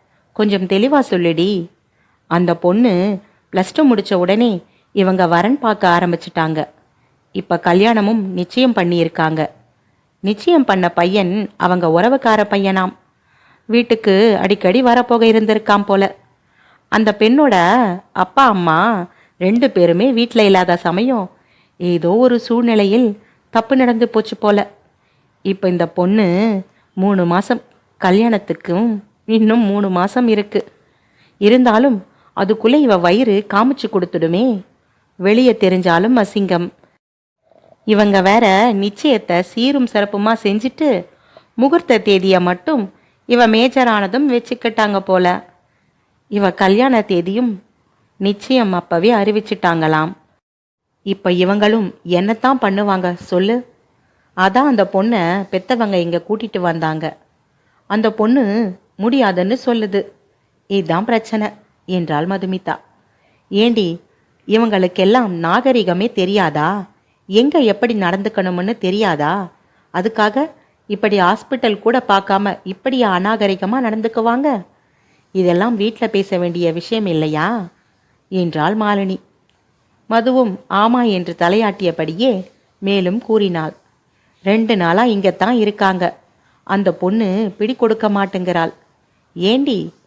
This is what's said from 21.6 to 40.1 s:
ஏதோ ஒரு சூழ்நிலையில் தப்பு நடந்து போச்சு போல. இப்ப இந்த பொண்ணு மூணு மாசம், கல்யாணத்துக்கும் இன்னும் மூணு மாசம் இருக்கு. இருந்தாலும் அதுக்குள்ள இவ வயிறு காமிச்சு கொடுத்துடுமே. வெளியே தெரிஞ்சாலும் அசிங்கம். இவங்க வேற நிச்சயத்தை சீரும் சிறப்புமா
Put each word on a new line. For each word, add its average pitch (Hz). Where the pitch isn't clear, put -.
ஏதோ 175
ஒரு 240
சூழ்நிலையில் 226
தப்பு 233
நடந்து 240
போச்சு 220
போல. 208
இப்ப 196
இந்த 175
பொண்ணு 190
மூணு 190
மாசம், 196
கல்யாணத்துக்கும் 208
இன்னும் 220
மூணு 202
மாசம் 196
இருக்கு. 208
இருந்தாலும் 233
அதுக்குள்ள 220
இவ 262
வயிறு 202
காமிச்சு 240
கொடுத்துடுமே. 180
வெளியே 220
தெரிஞ்சாலும் 185
அசிங்கம். 190
இவங்க 202
வேற 208
நிச்சயத்தை 202
சீரும் 247
சிறப்புமா 208